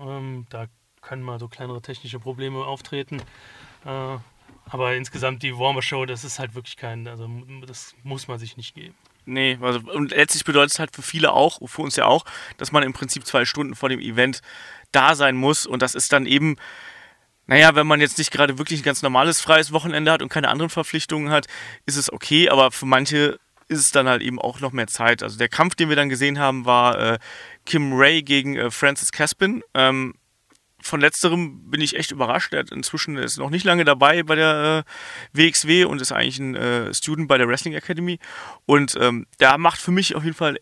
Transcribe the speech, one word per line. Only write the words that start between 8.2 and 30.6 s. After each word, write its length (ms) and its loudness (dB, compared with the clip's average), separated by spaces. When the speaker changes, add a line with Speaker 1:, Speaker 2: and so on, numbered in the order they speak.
Speaker 1:
man 100 -10
sich 200 -16
nicht 180 -18
geben. 200 -20
Speaker 2:
Nee, 380 -2
also, 180 0
und 180 -2
letztlich 360 0
bedeutet 280 2
es 60 -4
halt 160 -8
für 80 -14
viele 280 0
auch, 280 2
für 140 -10
uns 120 -6
ja 100 2
auch, 200 4
dass 140 -10
man 100 4
im 100 -2
Prinzip 320 -10
zwei 220 0
Stunden 300 -6
vor 120 -4
dem 120 -4
Event 420 -2
da 220 6
sein 220 2
muss. 320 0
Und 160 -2
das 100 -2
ist 180 -4
dann 140 4
eben, 300 2
naja, 300 8
wenn 100 4
man 160 4
jetzt 160 2
nicht 140 -2
gerade 260 2
wirklich 220 -6
ein 40 -8
ganz 200 -2
normales 360 2
freies 320 4
Wochenende 400 0
hat 120 0
und 60 -8
keine 200 0
anderen 220 -2
Verpflichtungen 580 -4
hat, 160 2
ist 120 -4
es 140 -2
okay. 380 2
Aber 220 6
für 160 -8
manche 520 0
ist 140 -4
es 100 2
dann 180 4
halt 140 2
eben 160 -6
auch 200 -8
noch 120 -6
mehr 160 -4
Zeit. 340 0
Also 160 -10
der 120 -2
Kampf, 260 0
den 140 0
wir 60 2
dann 140 2
gesehen 300 -2
haben, 260 -2
war, 340 4
äh, 200 0
Kim 300 -2
Ray 300 6
gegen, 340 0
äh, 140 -4
Francis 400 0
Caspin. 500 0
Ähm, 400 2